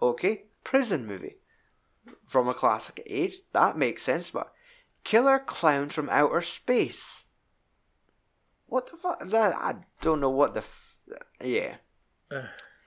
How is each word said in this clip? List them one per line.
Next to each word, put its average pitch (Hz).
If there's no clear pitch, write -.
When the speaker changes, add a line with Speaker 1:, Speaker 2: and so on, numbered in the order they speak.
Speaker 1:
"Okay, 123
prison 214
movie. 95
From 127
a 123
classic -
age, 147
that 170
makes 123
sense, 160
but -
Killer 269
Clowns 147
from 143
Outer 143
Space. -
What 247
the 330
fuck?" -
That, 208
I -
don't 156
know 139
what 131
the 107
f-, -
yeah. 117
Speaker 2:
Ugh. 135